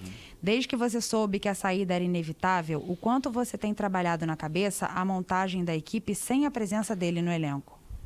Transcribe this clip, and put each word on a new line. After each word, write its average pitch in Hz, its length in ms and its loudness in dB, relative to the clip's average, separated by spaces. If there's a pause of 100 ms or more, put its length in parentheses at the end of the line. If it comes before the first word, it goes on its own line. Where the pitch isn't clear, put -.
(420)
Desde 226 260 2
que - 80 -2
você 233 240 0
soube 214 380 0
que 202 100 -4
a 202 60 2
saída 185 400 0
era 180 100 2
inevitável, 170 800 0
o 180 100 -2
quanto 254 340 2
você 233 260 -2
tem 208 160 -2
trabalhado 180 540 0
na 160 100 2
cabeça 180 520 0
a 180 180 -2
montagem 185 580 0
da 170 120 0
equipe 185 400 -2
sem 277 320 2
a 254 40 -2
presença 214 440 0
dele 170 260 0
no 175 100 2
elenco? 151 480 -2 (260)